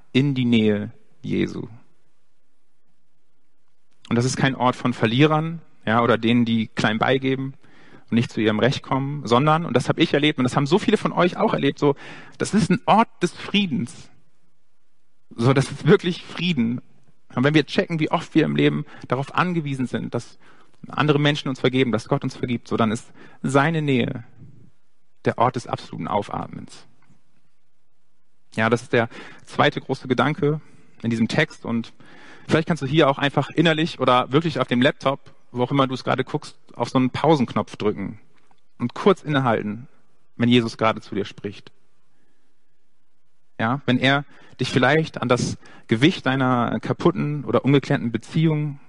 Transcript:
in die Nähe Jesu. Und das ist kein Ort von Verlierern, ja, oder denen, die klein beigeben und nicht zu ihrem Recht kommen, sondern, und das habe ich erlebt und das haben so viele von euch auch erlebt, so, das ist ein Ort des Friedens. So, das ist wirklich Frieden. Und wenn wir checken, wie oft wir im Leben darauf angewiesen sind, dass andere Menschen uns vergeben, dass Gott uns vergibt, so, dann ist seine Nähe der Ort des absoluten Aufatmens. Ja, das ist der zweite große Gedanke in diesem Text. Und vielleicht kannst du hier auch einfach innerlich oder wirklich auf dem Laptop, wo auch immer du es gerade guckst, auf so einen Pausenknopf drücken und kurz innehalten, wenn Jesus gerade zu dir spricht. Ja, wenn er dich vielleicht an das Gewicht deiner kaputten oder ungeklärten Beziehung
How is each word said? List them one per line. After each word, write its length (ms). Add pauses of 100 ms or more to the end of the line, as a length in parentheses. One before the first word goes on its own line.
(120)
in 240
die 100
Nähe 460 (300)
Jesu. 460 (2500)
Und 60
das 100
ist 100
kein 200
Ort 200
von 180
Verlierern, 680 (240)
ja, 160
oder 160
denen, 260
die 240
klein 300
beigeben 560 (560)
und 60
nicht 160
zu 100
ihrem 180
Recht 240
kommen, 420
sondern, 400
und 120
das 100
habe 140
ich 120
erlebt 240
und 60
das 140
haben 80
so 140
viele 180
von 160
euch 240
auch 160
erlebt, 260
so, 160 (440)
das 140
ist 160
ein 160
Ort 220 (140)
des 100
Friedens. 800 (1200)
So, 200
das 180
ist 160
wirklich 380
Frieden. 560 (540)
Und 80
wenn 100
wir 120
checken, 340
wie 120
oft 240
wir 80
im 120
Leben 300 (220)
darauf 280
angewiesen 500
sind, 280
dass 240 (500)
andere 320
Menschen 280
uns 120
vergeben, 320
dass 160
Gott 160
uns 120
vergibt, 320
so, 80
dann 160
ist 220 (300)
seine 380
Nähe 420 (1000)
der 140
Ort 180
des 120
absoluten 400
Aufatmens. 800 (1700)
Ja, 140
das 120
ist 100
der 160 (380)
zweite 340
große 280
Gedanke 520 (440)
in 80
diesem 160
Text. 360
Und 300 (540)
vielleicht 200
kannst 140
du 60
hier 200
auch 120
einfach 320
innerlich 480
oder 320
wirklich 280
auf 80
dem 140
Laptop, 520 (180)
wo 120
auch 80
immer 140
du 80
es 100
gerade 200
guckst, 340 (160)
auf 160
so 80
einen 140
Pausenknopf 640
drücken 440 (600)
und 160
kurz 260
innehalten, 640 (500)
wenn 120
Jesus 280
gerade 240
zu 120
dir 120
spricht. 460 (1900)
Ja, 260
wenn 140
er 260 (340)
dich 120
vielleicht 500
an 60
das 300 (300)
Gewicht 380
deiner 540
kaputten 640
oder 180
ungeklärten 480
Beziehung 760